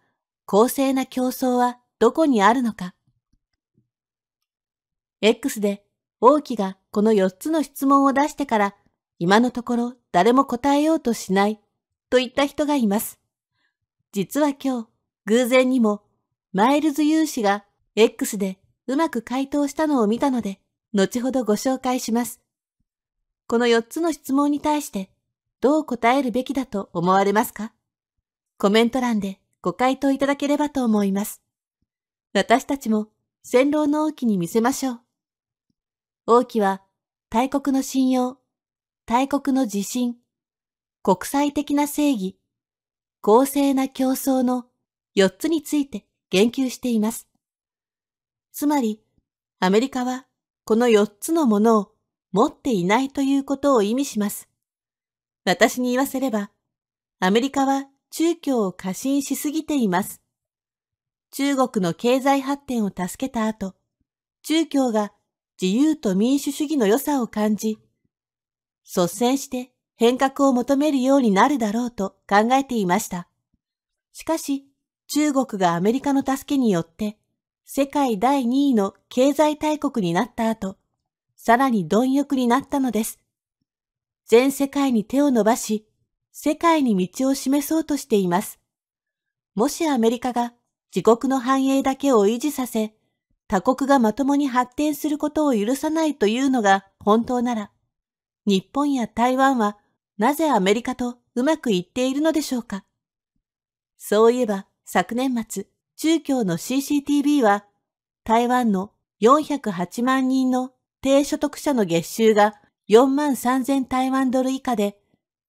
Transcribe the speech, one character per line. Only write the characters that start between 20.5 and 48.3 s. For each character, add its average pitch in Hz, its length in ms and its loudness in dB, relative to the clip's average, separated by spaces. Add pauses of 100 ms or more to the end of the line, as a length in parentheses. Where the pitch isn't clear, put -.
後 196 280 0
ほ 254 100 -4
ど 247 140 -2
ご 208 100 0
紹 262 260 -2
介 254 200 -4
し - 100 -8
ま 233 140 0
す。 - 160 -12 (1080)
こ 226 120 -2
の 240 100 2
四 233 160 4
つ - 160 -10
の 330 120 0
質 - 200 -8
問 285 180 2
に 285 100 -2
対 302 220 -2
し - 80 -14
て、 190 220 -10 (500)
ど 302 180 2
う 302 60 -10
答 233 280 0
え 277 80 0
る 254 80 -2
べ 247 140 -4
き 277 80 -10
だ 262 140 -4
と - 260 -8
思 175 180 0
わ 196 140 4
れ 202 80 2
ま 214 140 2
す - 80 -14
か？ 208 180 -12 (880)
コ 208 100 0
メ 220 160 4
ン 233 60 0
ト 262 100 -4
欄 240 180 -2
で 196 220 -8 (220)
ご 180 100 -4
回 262 260 -2
答 277 120 0
い 269 80 -2
た 277 80 0
だ 277 100 -2
け 285 120 -6
れ 285 100 0
ば 294 100 -2
と 269 160 -4
思 214 180 0
い 196 100 -2
ま 202 120 -4
す。 - 160 -14 (920)
私 220 300 2
た 285 120 -4
ち 233 140 -6
も 214 180 -2 (340)
戦 262 260 2
狼 302 220 0
の 302 140 0
王 311 80 -2
毅 277 140 -6
に 214 100 0
見 170 120 -4
せ 226 120 0
ま 262 140 0
し 269 120 -6
ょ 254 60 -4
う。 233 80 -14 (1300)
王 240 180 4
毅 233 160 -2
は、 196 220 -2 (480)
大 254 180 0
国 277 260 -2
の 269 80 0
信 262 280 0
用、 254 280 -2 (680)
大 254 220 0
国 277 280 -2
の 269 80 2
自 202 180 -4
信、 247 340 -4 (880)
国 185 220 2
際 285 280 -2
的 294 220 -4
な 285 120 0
正 294 260 0
義、 190 260 -6 (840)
公 240 240 4
正 277 260 0
な 269 160 -2
競 262 220 -2
争 262 320 0
の 254 240 -2 (480)
四 190 160 4
つ - 180 -6
に 311 140 -2
つ - 120 -6
い 285 120 0
て - 200 -14 (220)
言 202 220 2
及 262 180 -2
し - 100 -8
て 247 120 -4
い 226 100 0
ま 214 120 -2
す。 - 160 -14 (1200)